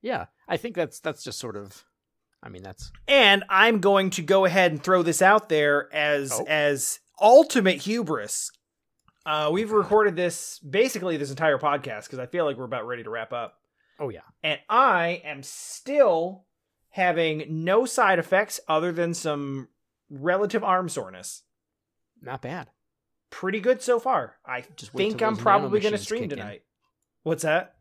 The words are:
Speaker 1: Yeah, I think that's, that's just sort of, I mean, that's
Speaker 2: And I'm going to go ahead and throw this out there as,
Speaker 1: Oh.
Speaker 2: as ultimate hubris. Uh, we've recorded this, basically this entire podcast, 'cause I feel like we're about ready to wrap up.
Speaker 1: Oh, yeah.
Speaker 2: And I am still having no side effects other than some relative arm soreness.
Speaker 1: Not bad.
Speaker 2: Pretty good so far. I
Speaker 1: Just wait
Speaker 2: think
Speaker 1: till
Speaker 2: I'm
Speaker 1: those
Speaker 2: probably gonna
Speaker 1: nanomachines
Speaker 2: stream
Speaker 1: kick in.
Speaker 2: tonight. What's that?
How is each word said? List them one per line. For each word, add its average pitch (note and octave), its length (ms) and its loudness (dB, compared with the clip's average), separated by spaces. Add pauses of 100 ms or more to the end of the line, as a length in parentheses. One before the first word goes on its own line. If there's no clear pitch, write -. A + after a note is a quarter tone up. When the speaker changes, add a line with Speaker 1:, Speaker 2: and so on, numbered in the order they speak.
Speaker 1:
Yeah, G3+ 240 -6 (220)
I F3 100 -4
think A3+ 180 -8
that's, F3 240 -4
that's - 240 -10
just - 160 -12
sort A2 160 -12
of, G2+ 300 -16 (580)
I - 60 -16
mean, F#2 140 -18
that's - 280 -18 (160)
Speaker 2:
And G3+ 420 4
I'm G#3 300 4
going F#3+ 320 2
to F#3 100 -6
go F#3+ 240 4
ahead F3+ 260 4
and D3 120 -8
throw F#3 200 2
this E3 180 0
out G#3 280 4
there D3 440 0
as, D3 380 -2
Speaker 1:
Oh. A2+ 160 -6
Speaker 2:
as D3 520 0 (200)
ultimate A3 600 8
hubris. D#3+ 720 -6 (720)
Uh, D3+ 260 0
we've G#3 200 -2
recorded G#3 440 4
this, F3 440 -4
basically F3+ 580 -2
this C#3 120 -6
entire C#3+ 300 0
podcast, C3+ 500 -4
'cause C3 100 -14
I B2+ 60 -8
feel E3+ 200 -2
like C#3 120 -2
we're B2+ 80 -10
about A#2 220 -8
ready A#2+ 160 -8
to G#2 60 -12
wrap A2+ 240 -8
up. A#2 260 -10 (400)
Speaker 1:
Oh, C#3 100 -6
yeah. G#2 120 -14 (220)
Speaker 2:
And D3+ 240 -2
I F#3+ 560 2
am C#3 200 -12
still F#3+ 1000 0 (440)
having E3 560 0 (180)
no G3+ 220 2
side G#3 320 2
effects F#3+ 500 0
other E3 240 0
than E3+ 220 -2
some C#3+ 560 -6 (400)
relative F#3+ 540 -2
arm F#3 260 0
soreness. F#2 540 -12 (760)
Speaker 1:
Not B2+ 220 -12
bad. D3+ 300 -12 (580)
Speaker 2:
Pretty F#3+ 300 -6
good B3 240 0
so A#3+ 160 0
far. A3 460 -4
I B2+ 160 -8 (140)
Speaker 1:
Just - 180 -20
wait F#3+ 100 -2
Speaker 2:
think G#3+ 160 -4
Speaker 1:
till A3 80 0
Speaker 2:
I'm A3 80 -2
Speaker 1:
those - 80 -8
Speaker 2:
probably G3+ 360 2
gonna G#3 180 -2
Speaker 1:
nanomachines - 20 -4
Speaker 2:
stream A3+ 240 -6
Speaker 1:
kick F3 100 -8
in. C3+ 60 -10
Speaker 2:
tonight. G#2 240 -14 (600)
What's D#3+ 200 -4
that? D#3 380 0